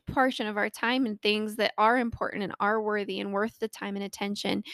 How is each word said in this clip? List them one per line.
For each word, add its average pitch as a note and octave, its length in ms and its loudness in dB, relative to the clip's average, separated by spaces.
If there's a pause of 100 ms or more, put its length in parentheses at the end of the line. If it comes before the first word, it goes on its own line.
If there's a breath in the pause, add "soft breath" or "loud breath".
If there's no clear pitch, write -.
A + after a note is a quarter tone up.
portion C4 400 2
of G#3 100 -2
our G#3 120 0
time B3 380 0
in G#3+ 120 -2
things G#3+ 380 0
that G#3 220 2
are A3 180 6
important A#3 460 -2
and F#3 180 -4
are G#3+ 220 2
worthy G3+ 380 -2
and G3+ 120 -4
worth G#3 280 0
the G#3+ 80 -2
time G3+ 260 -8
and G3+ 100 -4
attention, G3+ 680 -4